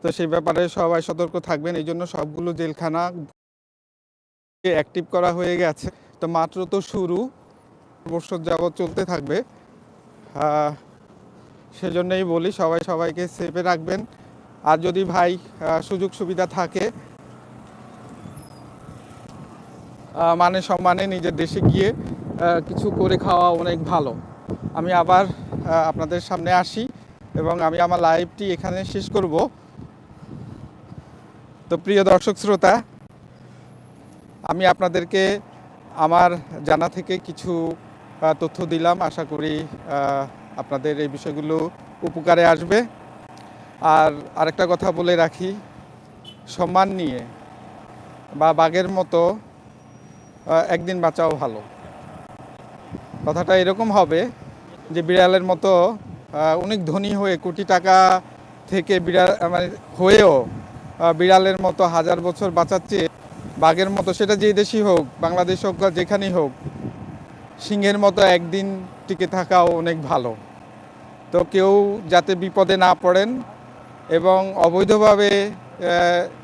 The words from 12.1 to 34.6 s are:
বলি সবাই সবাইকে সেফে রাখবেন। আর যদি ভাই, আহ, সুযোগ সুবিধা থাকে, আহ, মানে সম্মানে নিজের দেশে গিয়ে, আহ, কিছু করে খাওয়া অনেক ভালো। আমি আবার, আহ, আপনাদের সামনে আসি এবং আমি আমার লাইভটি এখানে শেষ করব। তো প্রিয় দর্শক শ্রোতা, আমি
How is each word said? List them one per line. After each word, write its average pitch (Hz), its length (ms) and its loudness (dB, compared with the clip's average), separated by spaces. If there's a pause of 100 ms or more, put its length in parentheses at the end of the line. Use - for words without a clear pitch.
বলি 170 280 -2
সবাই 170 340 0
সবাইকে 170 420 -4
সেফে 170 340 -8
রাখবেন। 180 440 -2 (580)
আর 156 140 4
যদি 175 260 -2
ভাই, 180 340 0 (240)
আহ, 160 200 -2
সুযোগ 185 320 -6
সুবিধা 180 340 -4
থাকে, 185 440 -4 (3250)
আহ, 165 200 2
মানে 180 260 2
সম্মানে 180 460 0
নিজের 180 280 -4
দেশে 165 260 -4
গিয়ে, 190 280 4
আহ, - 800 -4
কিছু 202 240 -4
করে 185 260 0
খাওয়া 175 320 2
অনেক 170 340 -2
ভালো। 147 320 -2 (580)
আমি 170 200 -4
আবার, 180 320 4
আহ, 165 600 -4
আপনাদের 160 340 -4
সামনে 175 320 -4
আসি 185 340 -2 (480)
এবং 160 260 -2
আমি 160 180 0
আমার 175 220 2
লাইভটি 170 500 0
এখানে 185 340 -6
শেষ 190 260 -8
করব। 190 380 0 (2250)
তো 170 80 -2
প্রিয় 196 260 2
দর্শক 185 340 4
শ্রোতা, 196 440 2 (1600)
আমি 180 220 -2